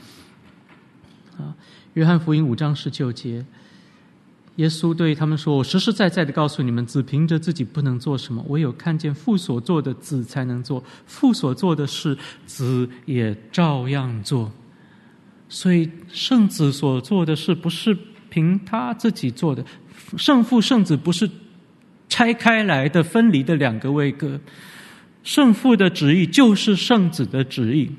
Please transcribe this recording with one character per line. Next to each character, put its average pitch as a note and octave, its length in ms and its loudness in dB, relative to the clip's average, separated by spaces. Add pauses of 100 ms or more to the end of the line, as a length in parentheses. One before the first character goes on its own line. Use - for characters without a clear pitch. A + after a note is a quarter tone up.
(1400)
啊， D3+ 160 -14 (400)
约 D#3+ 120 2
翰 E3+ 120 4
福 D#3+ 160 0
音 D#3 120 2
五 A#2+ 80 -2
章 D3 200 -2
十 C#3 160 -8
九 B2+ 220 -4
节， A#2+ 320 -10 (1120)
耶 D#3+ 120 0
稣 E3 260 -2
对 D#3+ 200 0
他 D3+ 120 -2
们 D#3 100 0
说 D3+ 220 -2
，“我 C3 60 0
实 F#3 160 0
实 A3+ 120 0
在 G3+ 160 2
在 F#3 160 0
地 C#3+ 80 -4
告 D3+ 140 0
诉 C#3+ 160 -4
你 B2 80 -2
们， A#2 160 -2
子 C3+ 160 -2
凭 D3 240 0
着 D#3+ 120 0
自 E3 140 -4
己 C3+ 120 -6
不 C#3 180 -6
能 B2+ 160 -2
做 C#3 180 -4
什 - 160 -10
么， A#2 160 -8
唯 C#3+ 120 -2
有 C#3 120 0
看 D#3+ 240 -4
见 D#3 180 -4
父 G#3 220 -2
所 B2 240 -4
做 D#3 220 0
的， C3 120 -4
子 B2+ 300 -6
才 B2+ 200 -6
能 B2 180 -6
做。 B2+ 200 -8 (240)
父 - 260 2
所 C3 220 -2
做 F3 200 0
的 D3 120 -2
事， C3+ 300 -6 (300)
子 B2 420 -4 (180)
也 A2+ 300 -2 (140)
照 C#3+ 380 0
样 B2+ 340 -4
做。” A2 300 -4 (960)
所 - 260 0
以 E3 160 2 (180)
圣 A3+ 400 2
子 C#3+ 240 0
所 C3 280 -2
做 F3 260 0
的 D#3 100 0
事 E3 180 -2
不 E3+ 140 -4
是 G#3 260 0 (360)
凭 F3+ 340 2
他 A#3+ 300 -6
自 A3+ 180 0
己 C3 180 -6
做 C#3 240 -2
的， - 80 -6 (540)
圣 C4 260 4
父 A3+ 200 4
圣 A3+ 200 2
子 D#3+ 140 2
不 F3 160 0
是 F#3+ 160 -2 (800)
拆 A#3+ 240 2
开 A3+ 320 2
来 D3 240 2
的 E3 140 2
分 A3+ 280 4
离 C#3 120 4
的 D#3+ 140 0
两 B2+ 220 0
个 C3 140 -4
位 C#3+ 180 0
格， C#3 300 -6 (840)
圣 C4+ 300 4
父 A#3 240 4
的 F#3+ 140 4
旨 D#3 260 2
意 F3+ 100 2
就 A3+ 280 6
是 G3+ 200 2
圣 F#3 360 2
子 C3+ 160 -4
的 C3+ 180 -2
旨 B2+ 320 -2
意， D3 220 0